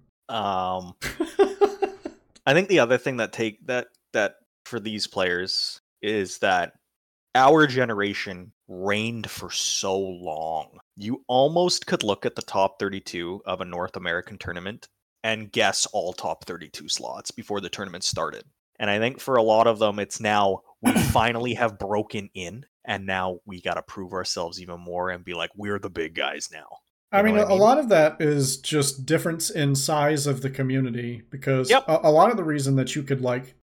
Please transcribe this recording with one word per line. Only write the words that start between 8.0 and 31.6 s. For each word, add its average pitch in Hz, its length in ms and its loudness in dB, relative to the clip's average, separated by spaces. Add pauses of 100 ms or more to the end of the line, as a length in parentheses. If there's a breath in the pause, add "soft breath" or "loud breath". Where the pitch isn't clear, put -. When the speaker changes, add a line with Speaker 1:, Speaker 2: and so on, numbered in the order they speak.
Speaker 1:
reigned 104 600 -4
for - 220 -12
so - 460 -2
long. 80 840 -8 (160)
You 107 320 -8
almost 156 600 2
could 175 160 -2
look 104 220 -2
at 127 100 -4
the 110 60 -8
top 98 380 -2
thirty-two 95 680 -6
of 92 160 -6
a 92 40 -8
North 87 300 -6
American 90 420 -6
tournament 90 500 -10 (360)
and 110 280 -4
guess 101 360 2
all 90 260 -4
top - 320 -8
thirty-two - 440 -12
slots - 420 -8
before 104 300 -8
the 98 80 -8
tournament 92 340 -10
started. - 400 -4 (360)
And 107 100 -2
I 104 100 2
think 123 200 -2
for 131 160 0
a 117 80 6
lot 110 240 6
of 113 120 4
them, 104 200 2
it's - 200 -6
now 104 420 2 (200 soft breath)
we 127 120 2
Speaker 2:
<clears throat> 151 180 2
Speaker 1:
finally 117 420 2
have 113 260 -2
broken 104 540 -4
in, 92 320 -12 (200)
and 98 200 -4
now 92 400 -2
we 92 160 -14
gotta 85 220 -4
prove 92 300 -12
ourselves 90 480 -6
even 87 180 -14
more 87 320 -6
and 90 120 -10
be 87 120 -10
like, 85 200 -6
"We're 101 240 -4
the 101 120 -8
big 82 240 -6
guys 73 360 -4
now." 76 160 -18 (440)
Speaker 2:
I 202 60 2
Speaker 1:
You 208 60 6
know 220 40 4
Speaker 2:
mean, 214 100 4
Speaker 1:
what 208 60 4
I - 20 0
Speaker 2:
a 190 60 2
Speaker 1:
mean? 185 80 4
Speaker 2:
lot 233 180 6
of 277 120 0
that 156 300 6
is 143 380 0
just 139 480 -2
difference 160 440 0
in 143 260 0
size 147 520 2
of 139 140 -2
the 135 80 -2
community, 127 800 -2
because 135 400 0